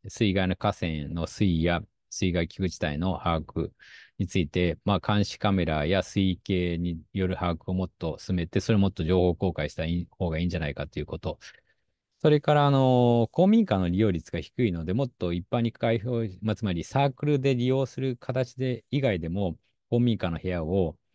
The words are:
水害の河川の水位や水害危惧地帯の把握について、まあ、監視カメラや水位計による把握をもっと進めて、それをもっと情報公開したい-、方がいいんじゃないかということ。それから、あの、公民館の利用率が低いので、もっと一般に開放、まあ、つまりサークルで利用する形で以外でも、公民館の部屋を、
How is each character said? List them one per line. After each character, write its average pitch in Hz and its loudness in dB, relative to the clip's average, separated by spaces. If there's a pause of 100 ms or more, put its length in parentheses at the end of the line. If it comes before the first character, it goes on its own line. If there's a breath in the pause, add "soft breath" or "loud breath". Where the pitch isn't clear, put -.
水 101 0
害 92 2
の 92 0
河 104 0
川 78 -4
の 85 -4
水 90 0
位 80 2
や 85 2 (260)
水 95 -2
害 85 0
危 - -8
惧 90 -2
地 - -6
帯 73 -4
の 90 -2
把 82 0
握 - -6 (480 loud breath)
に 98 -2
つ 98 0
い 78 0
て、 90 0
ま 101 2
あ、 90 -2
監 104 0
視 - -12
カ 104 0
メ 92 2
ラ 76 -2
や 92 2
水 98 0
位 87 -4
計 90 -2
に 85 -4 (140)
よ 95 -2
る 92 -2
把 87 -2
握 - -12
を 92 -2
も 92 -2
っ 90 -8
と 78 -6
進 - -6
め 85 -2
て、 - -2
そ - -2
れ 107 4
を - 4
も 98 4
っ 95 0
と - -6
情 90 2
報 90 2
公 92 -2
開 85 -4
し - -14
た 82 -4
い-、 87 -4
方 87 -4
が 80 -4
い 87 -2
い - 0
ん - 0
じ 87 -4
ゃ - -4
な 78 -4
い 69 -6
か 69 -8
と - -12
い 76 -6
う - -6
こ - -10
と。 - -8 (840 loud breath)
そ 156 4
れ 151 6
か 151 2
ら、 147 6
あ 143 4
の、 123 6
公 185 4
民 220 6
館 98 2
の 90 2
利 90 0
用 107 4
率 82 -4
が 85 -4
低 120 -2
い 95 2
の 82 -4
で、 90 -2
も 135 0
っ 123 -10
と 87 -4
一 90 -4
般 120 -2
に 117 -2
開 117 -2
放、 117 -4 (200)
ま 107 -2
あ、 - 0
つ 113 -6
ま 92 0
り 82 -2
サ 139 0
ー 139 0
ク - -8
ル 147 2
で 135 2
利 120 -2
用 131 0
す - -12
る 131 -2
形 127 -4
で 127 -4
以 139 0
外 107 2
で 80 -4
も、 90 -2 (320)
公 120 2
民 117 2
館 87 -2
の 80 -4
部 90 -6
屋 87 -2
を、 87 0 (180 soft breath)